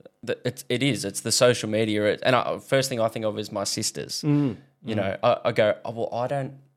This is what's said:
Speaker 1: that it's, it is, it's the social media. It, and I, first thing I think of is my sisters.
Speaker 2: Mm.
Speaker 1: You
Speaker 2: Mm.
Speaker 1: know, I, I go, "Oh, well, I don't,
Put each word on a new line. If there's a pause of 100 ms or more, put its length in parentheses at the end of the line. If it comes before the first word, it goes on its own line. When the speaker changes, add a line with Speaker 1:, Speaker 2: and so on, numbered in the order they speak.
(240)
Speaker 1:
that
it's,
it
is,
it's
the
social
media.
It,
and
I,
first
thing
I
think
of
is
my
sisters.
Speaker 2:
Mm. (280)
Speaker 1:
You
Speaker 2:
Mm.
Speaker 1:
know,
I,
I
go, (100)
"Oh,
well,
I
don't, (220)